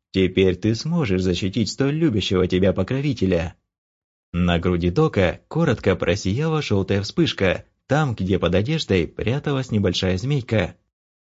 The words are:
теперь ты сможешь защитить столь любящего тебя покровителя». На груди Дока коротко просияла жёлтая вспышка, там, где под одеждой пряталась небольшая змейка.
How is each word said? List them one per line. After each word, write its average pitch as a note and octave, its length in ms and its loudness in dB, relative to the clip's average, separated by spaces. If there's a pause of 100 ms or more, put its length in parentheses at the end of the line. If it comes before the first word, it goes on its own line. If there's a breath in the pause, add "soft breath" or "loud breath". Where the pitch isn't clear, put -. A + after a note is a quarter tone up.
(120)
теперь F#2+ 440 2
ты A2 180 0
сможешь A#2 480 0
защитить F#2 480 -2
столь C#3 260 0
любящего G2+ 520 2
тебя F#2 260 2
покровителя». F#2+ 840 -2 (760)
На F2 240 2
груди F2 320 2
Дока F#2 580 2
коротко B2 480 0
просияла C#3+ 640 -2
жёлтая G2 400 0
вспышка, - 640 0 (220)
там, C#3 280 0
где F#2 240 0
под F2 160 0
одеждой G#2 520 0
пряталась C3+ 640 -4
небольшая F#2+ 460 0
змейка. A2+ 580 -2 (640)